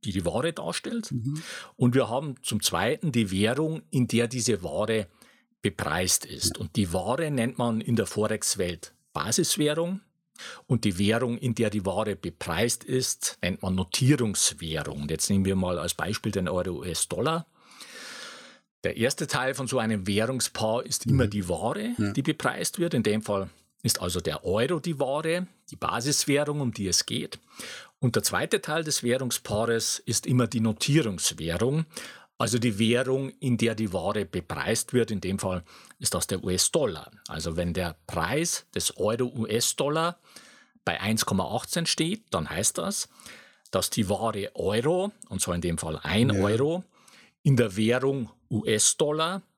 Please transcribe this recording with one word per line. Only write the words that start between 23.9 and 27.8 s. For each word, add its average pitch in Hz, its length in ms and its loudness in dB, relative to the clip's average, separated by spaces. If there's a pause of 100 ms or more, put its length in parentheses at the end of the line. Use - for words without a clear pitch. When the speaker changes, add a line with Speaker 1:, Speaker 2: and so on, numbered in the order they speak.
Speaker 1:
also 90 180 -2
der 82 260 -4
Euro 117 340 2
die 160 200 -4
Ware, 160 480 0 (240)
die - 40 -14
Basiswährung, 143 840 2
um 120 120 0
die 98 140 -2
es - 180 2
geht. - 340 -6 (600)